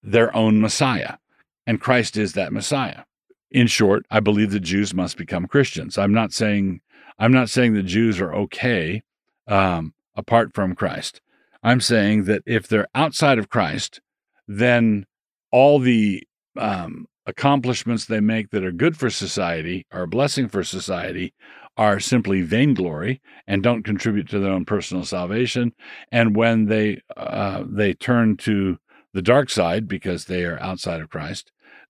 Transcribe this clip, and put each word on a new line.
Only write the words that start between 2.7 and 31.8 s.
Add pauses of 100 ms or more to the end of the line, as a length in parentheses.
In
short,
I
believe
that
Jews
must
become
Christians.
I'm
not
saying, (360)
I'm
not
saying
that
Jews
are
okay, (440)
um, (220)
apart
from
Christ. (400)
I'm
saying
that
if
they're
outside
of
Christ, (480)
then (440)
all
the, (320)
um, (180)
accomplishments
they
make
that
are
good
for
society,
are
a
blessing
for
society, (440)
are
simply
vainglory (260)
and
don't
contribute
to
their
own
personal
salvation. (380)
And
when
they, (160)
uh,
they
turn
to (360)
the
dark
side
because
they
are
outside
of
Christ, (380)